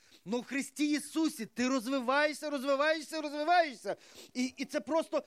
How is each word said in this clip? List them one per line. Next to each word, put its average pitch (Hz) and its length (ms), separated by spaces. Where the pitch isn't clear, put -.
Ну, 233 160
в - 40
Христі 277 460
Ісусі 302 560
ти 247 220
розвиваєшся, 269 840
розвиваєшся, 294 680
розвиваєшся. 294 760
І, 247 100
і 262 200
це - 160
просто 311 460